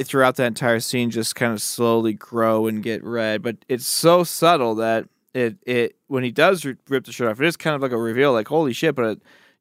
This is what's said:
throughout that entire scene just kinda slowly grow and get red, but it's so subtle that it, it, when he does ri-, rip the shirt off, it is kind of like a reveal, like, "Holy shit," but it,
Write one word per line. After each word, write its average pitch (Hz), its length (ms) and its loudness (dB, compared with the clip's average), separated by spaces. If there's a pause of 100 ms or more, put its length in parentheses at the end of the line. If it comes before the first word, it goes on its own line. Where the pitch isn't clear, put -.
throughout 131 340 2
that 127 100 2
entire 117 320 0
scene 120 300 -2
just 113 260 -4
kinda 117 240 -2
slowly 113 540 0
grow 113 540 0
and 107 160 -4
get 110 200 -6
red, 110 380 -4
but 117 160 -6 (100)
it's 127 200 -4
so 175 360 4
subtle 160 520 2
that 113 300 0 (280)
it, 117 320 -2
it, 120 300 0 (120)
when 127 160 -2
he 123 80 -2
does 160 320 2
ri-, 135 120 -8 (120)
rip 131 180 -2
the 120 60 -20
shirt 120 180 -2
off, 110 120 -4
it 147 60 4
is 165 100 -2
kind 156 180 -2
of 135 60 -6
like 135 100 -2
a 120 60 0
reveal, 117 360 2
like, 110 140 0
"Holy 151 260 0
shit," 151 220 0
but 123 100 0
it, 110 160 -4 (400)